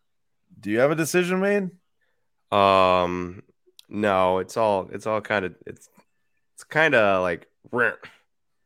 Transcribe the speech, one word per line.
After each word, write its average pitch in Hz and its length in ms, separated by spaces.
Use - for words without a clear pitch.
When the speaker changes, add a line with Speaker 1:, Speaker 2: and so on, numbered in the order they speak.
Speaker 1:
Do 98 120
you 110 80
have 139 120
a 165 40
decision 175 460
made? 196 300
Speaker 2:
Um, 92 840
no, 95 480
it's - 180
all, 104 340
it's 101 160
all 107 140
kinda, 95 320
it's, - 240
it's - 100
kinda, 117 560
like, 87 260